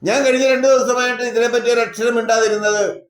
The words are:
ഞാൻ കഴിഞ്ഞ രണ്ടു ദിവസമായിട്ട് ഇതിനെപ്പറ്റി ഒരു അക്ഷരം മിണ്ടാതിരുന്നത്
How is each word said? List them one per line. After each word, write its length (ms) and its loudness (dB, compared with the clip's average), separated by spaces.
ഞാൻ 220 0
കഴിഞ്ഞ 220 2
രണ്ടു 200 2
ദിവസമായിട്ട് 560 2
ഇതിനെപ്പറ്റി 500 0
ഒരു 60 0
അക്ഷരം 360 -2
മിണ്ടാതിരുന്നത് 680 0